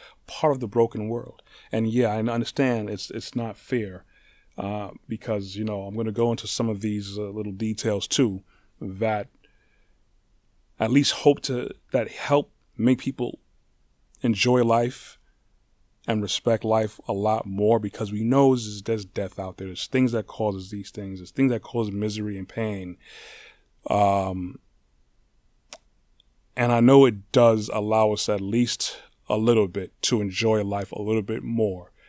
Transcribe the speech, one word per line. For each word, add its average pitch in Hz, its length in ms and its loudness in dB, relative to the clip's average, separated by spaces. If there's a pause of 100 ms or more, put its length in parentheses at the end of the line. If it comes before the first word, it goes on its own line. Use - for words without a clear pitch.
(280)
part - 240 0
of 135 80 0
the 123 80 -6
broken 110 400 0
world. 117 340 -8 (300)
And 113 160 0
yeah, 113 220 2
I 110 100 -2
understand 117 680 -2
it's, 104 200 -8
it's - 280 -8
not 117 180 -6
fair, 98 480 -6 (540)
uh, 101 320 -6 (180)
because, 101 480 -6
you 107 80 -6
know, 104 200 -6
I'm 101 120 -10
gonna 113 160 -4
go 117 200 2
into 113 140 -4
some 117 220 -2
of 104 140 -4
these, 104 360 -4
uh, 104 120 -6
little 104 240 -8
details 107 520 -2
too 104 380 0 (380)
that 104 480 -4 (1500)
at 113 120 0
least 139 220 4
hope 143 260 4
to, 123 300 -6 (220)
that 117 180 -2
help - 420 -2 (240)
make 123 240 2
people - 400 -6 (840)
enjoy 123 420 2
life 117 560 0 (880)
and 110 140 0
respect 110 440 -2
life 110 420 0
a 110 60 -2
lot 107 320 0
more, 104 340 2
because 104 320 -6
we 107 120 -4
know 135 260 6
there's, 110 320 -2
there's 107 240 -4
death 95 340 -8
out 95 180 -8
there. 98 100 -10
There's 90 200 -10
things 127 240 2
that 113 160 -2
causes 98 440 -4
these 104 180 -10
things. 98 300 -10
There's 90 120 -18
things 135 200 2
that 113 100 -2
cause 113 300 -2
misery 104 460 -4
and 95 120 -10
pain. 98 480 -6 (920)
Um, 95 720 0 (2000)
and 120 160 2
I 117 100 4
know 135 240 10
it 104 260 0
does 113 420 6
allow 107 380 2
us - 160 -4
at 104 140 0
least 113 560 -2 (320)
a 113 80 2
little 110 300 4
bit 92 260 -8 (100)
to 117 180 0
enjoy 104 420 0
life 101 280 -4
a - 100 -8
little 110 200 0
bit 110 220 -6
more. 110 480 -2 (180)